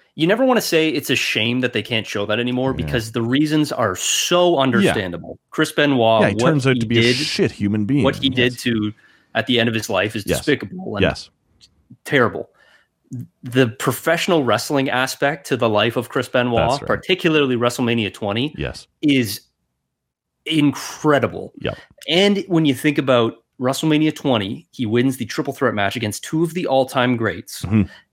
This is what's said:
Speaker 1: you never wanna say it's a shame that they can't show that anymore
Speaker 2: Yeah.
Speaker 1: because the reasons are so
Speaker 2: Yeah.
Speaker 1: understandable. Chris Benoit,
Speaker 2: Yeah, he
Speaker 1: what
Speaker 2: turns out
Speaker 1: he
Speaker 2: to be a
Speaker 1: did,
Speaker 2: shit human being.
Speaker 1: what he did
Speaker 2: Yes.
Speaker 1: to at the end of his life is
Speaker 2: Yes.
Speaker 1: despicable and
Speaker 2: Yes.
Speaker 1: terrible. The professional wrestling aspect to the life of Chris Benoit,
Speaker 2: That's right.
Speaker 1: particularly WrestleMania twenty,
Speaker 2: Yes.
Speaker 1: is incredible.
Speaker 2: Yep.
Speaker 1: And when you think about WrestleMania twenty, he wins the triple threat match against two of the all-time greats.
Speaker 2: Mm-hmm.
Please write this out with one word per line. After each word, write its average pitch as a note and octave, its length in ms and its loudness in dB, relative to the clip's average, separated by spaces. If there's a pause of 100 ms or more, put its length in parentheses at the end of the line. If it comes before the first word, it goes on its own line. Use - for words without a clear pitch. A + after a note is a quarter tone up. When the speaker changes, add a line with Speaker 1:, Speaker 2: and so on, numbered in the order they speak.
(140)
Speaker 1:
you D#3 120 0
never G#3+ 180 2
wanna B3 160 4
say D#3+ 280 2
it's C3+ 220 -4
a B2+ 60 2
shame A#2 440 0
that B2 120 -2
they A2 100 -2
can't A2 240 -4
show G2+ 200 -4
that G#2 120 0
anymore B2 320 -2
Speaker 2:
Yeah. D#3+ 140 -4
Speaker 1:
because A#2 280 -4
the A#2+ 100 -2
reasons D3 500 0
are A2 240 0
so - 600 2
Speaker 2:
Yeah. C#3 60 2
Speaker 1:
understandable. G#2+ 760 0 (120)
Chris D#3 220 -2
Benoit, A#2 500 4
Speaker 2:
Yeah, A2 60 4
he G2+ 80 0
Speaker 1:
what G#2+ 40 0 (100)
Speaker 2:
turns C#3 160 0
out C3 80 4
Speaker 1:
he B2 60 0
Speaker 2:
to A2+ 60 -2
be A#2 120 2
a A2+ 40 6
Speaker 1:
did, B2 140 4
Speaker 2:
shit D3+ 340 0
human G#2+ 340 -2
being. C#3 200 2
Speaker 1:
what C#3 120 2
he C3+ 120 -2
did B2 240 2
Speaker 2:
Yes. - 100 -14
Speaker 1:
to G#2+ 320 -2 (400)
at A2+ 120 -2
the A#2+ 120 2
end A2+ 100 2
of A2+ 60 0
his A2 160 -4
life G2+ 240 0
is G#2 120 -6
Speaker 2:
Yes. E2 120 0
Speaker 1:
despicable C#3 580 -4
and G2 60 0
Speaker 2:
Yes. - 280 -4 (760)
Speaker 1:
terrible. A#2+ 440 0 (920)
The B2+ 260 2
professional D#3+ 760 0
wrestling C3 460 0
aspect C3 580 -2
to C3+ 80 0
the A2+ 120 2
life A2 280 2
of A#2+ 120 -4
Chris B2+ 200 -4
Benoit, A#2+ 420 2
Speaker 2:
That's C#3+ 120 -2
right. - 60 -12
Speaker 1:
particularly D3+ 680 0
WrestleMania A#2 560 0
twenty, A2 460 -4
Speaker 2:
Yes. - 280 -8 (160)
Speaker 1:
is C3+ 380 2 (1040)
incredible. C#3+ 1160 0
Speaker 2:
Yep. - 180 -6 (300)
Speaker 1:
And G3+ 400 2
when E3 160 2
you C#3 100 2
think D3+ 240 0
about B2 360 2 (260)
WrestleMania D3+ 540 0
twenty, A#2+ 560 -2
he B2 160 -6
wins B2 300 2
the - 100 -8
triple - 260 -6
threat A#2+ 220 -2
match G2+ 220 -2
against G#2+ 280 -6
two D#3+ 180 -2
of D#3+ 120 -2
the F3+ 120 -4
all-time B2+ 500 0
greats. G#2+ 460 -6
Speaker 2:
Mm-hmm. G#2 200 2 (300)